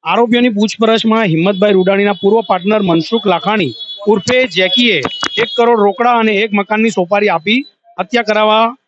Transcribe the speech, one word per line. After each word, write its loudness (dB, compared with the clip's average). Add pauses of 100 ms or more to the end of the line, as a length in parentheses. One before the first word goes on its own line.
આરોપીઓની 2
પૂછપરછમાં 0
હિંમતભાઈ 2
રૂડાણીના 0
પૂર્વ 2
પાર્ટનર 0
મનસુખ 0
લાખાણી -2 (340)
ઉર્ફે 0 (100)
જેકીએ 0 (400)
એક -2
કરોડ 2
રોકડા 0
અને 0
એક -2
મકાનની 0
સોપારી -2
આપી 0 (380)
હત્યા -2
કરાવવા 2 (220)